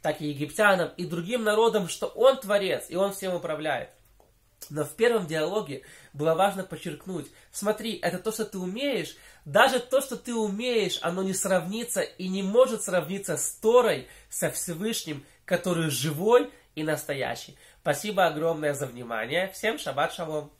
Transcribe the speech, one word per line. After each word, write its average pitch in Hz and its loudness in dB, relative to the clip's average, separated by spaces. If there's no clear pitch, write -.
так 151 -2
и 151 -2
египтянам, 160 2
и 175 -6
другим 175 -4
народам, 214 4
что - -4
он 262 6
творец, 190 0
и 165 -4
он 196 2
всем 185 -4
управляет. 151 -4
Но 151 -2
в 147 -6
первом 220 2
диалоге 160 -2
было 151 2
важно 190 2
подчеркнуть: 165 -10
"Смотри, 214 -4
это 170 -2
то, 220 -4
что 220 -4
ты 202 -10
умеешь, 196 -4
даже 233 4
то, 262 0
что 262 -8
ты 240 -8
умеешь, 214 0
оно 175 -2
не 190 -2
сравнится 190 -2
и - -6
не 190 -2
может 226 4
сравниться 180 -2
с - -4
Торой, 220 4
со - -2
Всевышним, 160 -6
который 170 0
живой 160 4
и 156 -4
настоящий". 139 -4
Спасибо 185 2
огромное 151 0
за 139 -4
внимание. 120 -4
Всем 220 -2
шаббат 143 -2
шалом. 151 -6